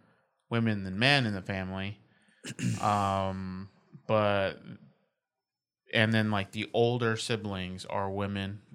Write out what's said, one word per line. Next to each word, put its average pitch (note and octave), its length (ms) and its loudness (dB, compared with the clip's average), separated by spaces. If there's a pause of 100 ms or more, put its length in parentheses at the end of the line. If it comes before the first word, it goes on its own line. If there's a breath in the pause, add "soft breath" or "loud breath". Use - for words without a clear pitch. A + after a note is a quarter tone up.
(500)
women A2+ 340 2
than F#2+ 160 -6
men C3+ 260 6
in G#2+ 80 0
the F#2+ 80 -4
family. F#2+ 640 -6
<clears throat> - 800 -6
Um, F#2+ 880 0 (380)
but, G2+ 540 2 (1300)
and A2+ 200 4
then, A2 160 2
like, G2+ 220 -2
the G#2+ 220 -6
older A#2 440 2
siblings G2 680 -4
are G2 240 -4
women. G2+ 500 -4 (160)